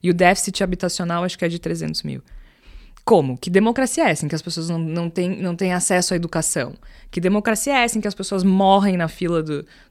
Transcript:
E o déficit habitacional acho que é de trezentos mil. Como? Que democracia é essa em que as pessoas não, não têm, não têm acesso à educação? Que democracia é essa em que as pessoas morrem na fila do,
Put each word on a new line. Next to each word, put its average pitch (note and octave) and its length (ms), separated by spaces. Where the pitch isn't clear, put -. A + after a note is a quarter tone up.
E F3+ 80
o F#3 40
déficit F#3 500
habitacional F3 600
acho F3+ 140
que - 60
é E3+ 60
de E3+ 100
trezentos E3 440
mil. C3+ 180
Como? C#3 340
Que - 120
democracia A#3 580
é F3 40
essa D3+ 140
em D3 40
que E3 60
as D#3 60
pessoas E3 280
não, E3 100
não E3 300
têm, F3+ 320
não F3 140
têm F3+ 180
acesso F3+ 400
à - 20
educação? E3 600
Que - 80
democracia G#3+ 540
é B3 100
essa A#3 140
em G#3 40
que G#3 60
as G3 80
pessoas F#3+ 280
morrem G3 520
na E3 140
fila E3+ 340
do, D3+ 220